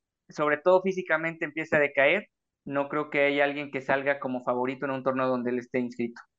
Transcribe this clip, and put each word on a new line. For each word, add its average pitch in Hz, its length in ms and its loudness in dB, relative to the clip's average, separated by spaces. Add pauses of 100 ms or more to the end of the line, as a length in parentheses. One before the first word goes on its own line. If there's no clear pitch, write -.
(300)
sobre 147 300 0
todo 185 240 6
físicamente, 165 640 -2
empiece 156 320 -2
a 151 40 6
decaer, 143 480 4 (360)
no 139 240 -4
creo 147 220 -4
que 143 160 2
haya 143 180 2
alguien 143 280 -4
que 135 80 -6
salga 139 400 -2
como 127 240 -6
favorito 131 420 -2
en 135 60 -4
un 131 100 -6
torneo 131 240 0
donde 123 240 -2
él 123 80 -2
esté 123 220 -4
inscrito. 120 400 -6 (180)